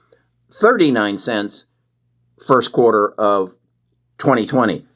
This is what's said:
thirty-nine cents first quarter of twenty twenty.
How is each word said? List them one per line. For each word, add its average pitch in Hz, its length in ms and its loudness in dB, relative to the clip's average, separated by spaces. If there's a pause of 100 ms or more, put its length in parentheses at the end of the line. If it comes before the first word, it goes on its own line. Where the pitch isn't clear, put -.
(520)
thirty-nine 135 680 0
cents 101 460 -8 (840)
first 127 240 2
quarter 110 480 2
of 101 380 -2 (640)
twenty 117 280 0
twenty. 107 380 -2 (120)